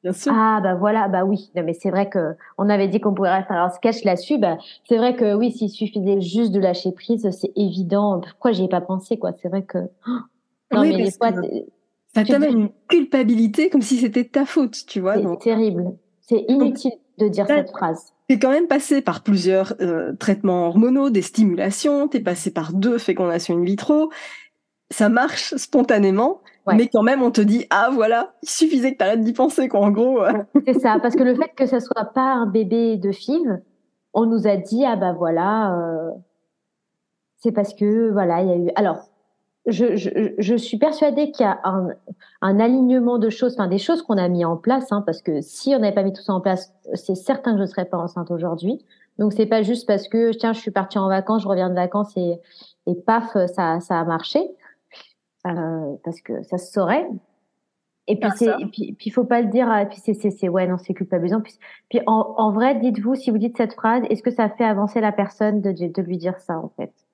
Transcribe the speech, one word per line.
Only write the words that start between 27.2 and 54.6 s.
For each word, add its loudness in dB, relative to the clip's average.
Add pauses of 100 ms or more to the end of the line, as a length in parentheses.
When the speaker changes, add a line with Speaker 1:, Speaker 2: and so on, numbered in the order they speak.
Speaker 1:
on 4
te 2
dit, « 2
Ah, 4
voilà, 2 (100)
il -10
suffisait 2
que -12
t'arrêtes 2
d'y 0
penser, 2
quoi, 2
en 6
gros. » 2 (480)
Speaker 2:
C'est 4
ça, 4
parce 0
que 4
le 4
fait 0
que 2
ça 0
soit -4
pas 0
un 0
bébé 0
de -2
fiv, -2 (540)
on 2
nous 2
a 2
dit, « -2
Ah, 0
bah 0
voilà, 0
euh, -4 (1300)
c'est -2
parce -2
que, 0
voilà, 0
il 0
y 2
a 2
eu », 0
alors, -2 (580)
je, 2
je, -2 (280)
je 0
suis -4
persuadée 2
qu'il -2
y 2
a -2
un, -2 (540)
un 2
alignement 4
de 2
choses, -2
enfin, -2
des 0
choses -2
qu'on 0
a 0
mis 0
en -2
place, -2
hein, 0
parce -4
que -2
si -4
on 0
n'avait 0
pas 2
mis -2
tout -16
ça -4
en -2
place, -2 (220)
c'est -4
certain -2
que 0
je 0
ne -2
serais -6
pas -6
enceinte -8
aujourd'hui. -4 (320)
Donc, 0
c'est 0
pas 2
juste -2
parce 0
que, 0
tiens, -2
je -6
suis -8
partie -2
en 0
vacances, 0
je -6
reviens 0
de -2
vacances -2
et, -2 (460)
et -2
paf, -2 (200)
ça, 0
ça -2
a -2
marché. -2 (1080)